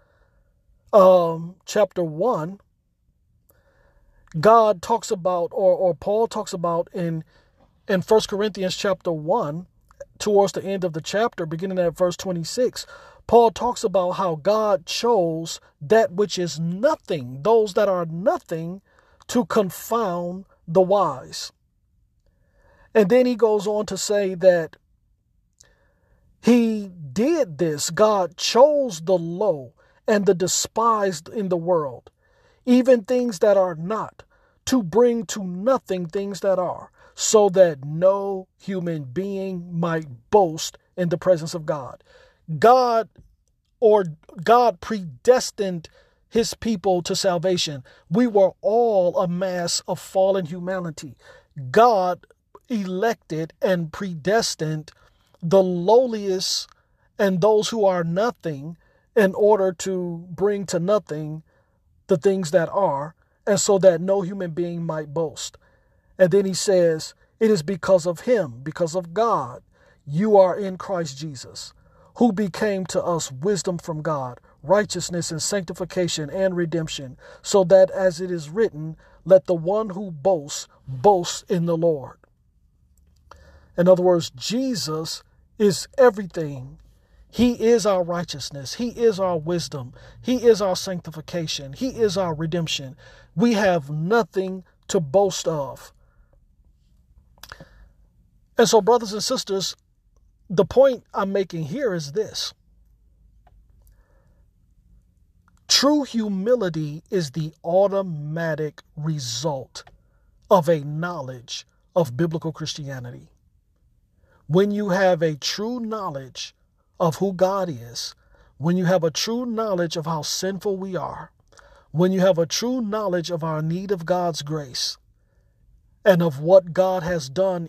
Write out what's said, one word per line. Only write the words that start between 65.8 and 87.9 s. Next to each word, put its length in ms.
And 120
then 140
he 100
says, 580
"It 100
is 140
because 420
of 140
him, 420
because 320
of 180
God, 500
you 300
are 200
in 220
Christ 400
Jesus, 540
who 160
became 540
to 180
us 260
wisdom 460
from 240
God, 400
righteousness 680
and 120
sanctification 880
and 260
redemption, 640
so 220
that 260
as 300
it 100
is 180
written, 480
let 200
the 100
one 360
who 200
boasts, 560
boast 640
in 160
the 100
Lord." 420
In 100
other 160
words, 280
Jesus 920
is 300
everything 800
he 160
is 220
our 180